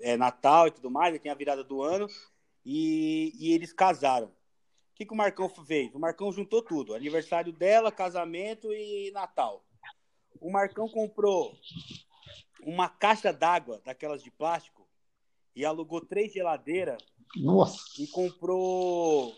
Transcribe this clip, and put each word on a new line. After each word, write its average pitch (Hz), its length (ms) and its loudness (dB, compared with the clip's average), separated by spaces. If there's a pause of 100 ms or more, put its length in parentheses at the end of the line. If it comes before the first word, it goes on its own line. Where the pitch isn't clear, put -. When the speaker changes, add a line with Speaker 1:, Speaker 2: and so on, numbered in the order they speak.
Speaker 1:
é 120 160 0
Natal 143 500 6
e 156 40 0
tudo 127 200 -10
mais, 165 220 2
aí 151 60 -6
tem 147 120 -8
a 139 40 -6
virada 139 280 -4
do 135 180 -6
ano. 190 260 -2 (560)
E, 156 760 -2
e 165 140 2
eles 165 200 0
casaram. 135 540 2
O - 720 -20
que 214 60 -12
que 220 80 -14
o 220 40 -6
Marcão 190 300 0
fez? 147 480 -4
O 139 40 -12
Marcão 170 320 -4
juntou 202 300 -2
tudo. 151 320 -6
Aniversário 160 600 -4
dela, 208 360 4
casamento 190 840 -6
e 208 380 -8
Natal. 143 520 -6 (760)
O 170 100 -10
Marcão 196 380 -2
comprou 208 640 0 (1080)
uma 175 280 0
caixa 208 420 4
d'água, 156 540 0
daquelas 135 360 -8
de 120 80 -20
plástico, 160 560 -6 (680)
e 131 80 -8
alugou 160 380 -4
três 208 320 -4
geladeiras. 160 680 -4 (360)
Speaker 2:
Nossa. 175 400 4 (200)
Speaker 1:
E 147 100 -8
comprou, 175 1300 0